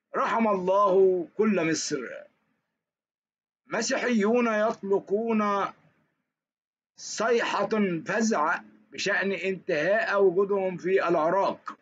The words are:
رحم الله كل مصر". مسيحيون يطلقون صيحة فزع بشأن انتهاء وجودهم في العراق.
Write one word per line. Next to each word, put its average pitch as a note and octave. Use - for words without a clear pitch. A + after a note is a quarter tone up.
رحم A3+
الله F#3
كل F#3
مصر". D3+
مسيحيون A3+
يطلقون G#3
صيحة A3
فزع F#3+
بشأن F#3+
انتهاء F#3+
وجودهم F#3+
في E3+
العراق. E3+